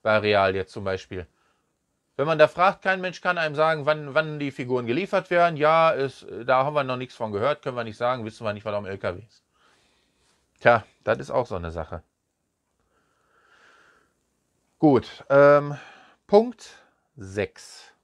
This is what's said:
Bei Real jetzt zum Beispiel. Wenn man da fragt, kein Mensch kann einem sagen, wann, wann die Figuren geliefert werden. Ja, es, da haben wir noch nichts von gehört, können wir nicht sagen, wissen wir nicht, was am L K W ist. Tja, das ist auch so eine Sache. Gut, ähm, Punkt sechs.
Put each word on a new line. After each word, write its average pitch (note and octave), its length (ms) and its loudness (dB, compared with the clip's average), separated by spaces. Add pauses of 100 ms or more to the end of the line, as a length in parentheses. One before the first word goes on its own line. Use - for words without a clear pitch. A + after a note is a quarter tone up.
Bei G#2+ 160 2
Real G2 380 2
jetzt F#2+ 160 -6
zum G#2+ 100 -12
Beispiel. F#2+ 460 -8 (880)
Wenn C#3 100 -2
man D#3+ 140 0
da D3+ 80 8
fragt, F#3+ 340 0
kein F#3+ 180 -2
Mensch F3+ 200 -8
kann F3+ 180 -2
einem D#3 160 -4
sagen, D#3 320 0
wann, D3 280 -4
wann D3+ 260 -2
die C#3 100 -6
Figuren B2 380 -4
geliefert F#3 420 -4
werden. E3+ 260 2
Ja, D#3+ 380 4
es, C3+ 320 -6 (180)
da C3 200 2
haben D3+ 100 -4
wir C#3+ 80 0
noch B2+ 140 -4
nichts B2+ 180 -12
von A2 160 -8
gehört, A#2 320 -2
können B2+ 140 -8
wir A#2 80 -6
nicht G#2+ 140 -12
sagen, A#2+ 260 -4
wissen A2 200 -12
wir G#2 80 -4
nicht, G2+ 120 -12
was G#2+ 100 -6
am G#2 100 -6
L F#2+ 140 -10
K F#2 160 -6
W F#2 60 -14
ist. - 240 -20 (1120)
Tja, A#2 240 4 (220)
das A2 140 -2
ist - 120 -14
auch - 160 -2
so G#2 80 -10
eine E2+ 160 -8
Sache. D#2 320 -10 (2750)
Gut, - 500 2
ähm, C#3+ 480 6 (480)
Punkt - 560 0 (340)
sechs. - 760 -10 (120)